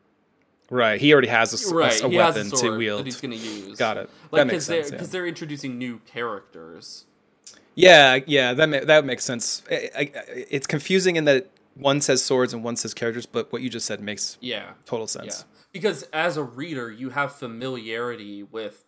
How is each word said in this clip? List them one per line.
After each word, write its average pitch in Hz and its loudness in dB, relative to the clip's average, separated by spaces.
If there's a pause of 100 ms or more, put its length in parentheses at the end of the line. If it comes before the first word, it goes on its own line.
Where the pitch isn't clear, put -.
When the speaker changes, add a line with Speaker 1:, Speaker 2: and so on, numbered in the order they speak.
(720)
Speaker 1:
Right, 113 2
he 143 8
already 131 8
has 113 4
a 113 -6
s-, 190 -4
a 170 -2
Speaker 2:
Right, 147 4
Speaker 1:
s-, 110 2
a - 2
Speaker 2:
he - 2
has - 6
a - -2
Speaker 1:
weapon 101 -4
to - -2
Speaker 2:
sword 117 0
Speaker 1:
wield. 107 -2
Speaker 2:
that 131 -6
he's 123 -10
gonna 123 -8
use. 104 -12
Speaker 1:
Got 110 0
it. 98 -10 (200)
Speaker 2:
Like, 147 2
Speaker 1:
That 139 4
makes 113 0
Speaker 2:
'cause 143 -4
they're, 160 -2
Speaker 1:
sense, 143 -8
yeah. - -10
Speaker 2:
'cause - -10
they're 180 -6
introducing 143 -8
new 120 -8
characters. 98 -12 (720)
Speaker 1:
Yeah, 143 10
yeah, 131 2
that 156 4
ma-, 139 -2
that 151 6
makes 127 -6
sense. - -6
I, 127 -6
I, 143 -4 (380)
it's 143 -4
confusing 180 0
in 156 0
that 139 4 (260)
one 139 2
says 131 2
swords 127 0
and 117 -10
one 120 -6
says 113 -8
characters, 117 -6
but - -6
what 120 -8
you 127 -6
just 110 -8
said 104 -8
makes 104 -8
Speaker 2:
Yeah. 101 -10 (120)
Speaker 1:
total 113 -6
sense. - -10
Speaker 2:
Yeah. - -20 (180)
Because 175 -4 (100)
as 160 -2
a 151 -4
reader, 127 -10
you 123 -12
have 139 -4
familiarity 113 -8
with 107 -12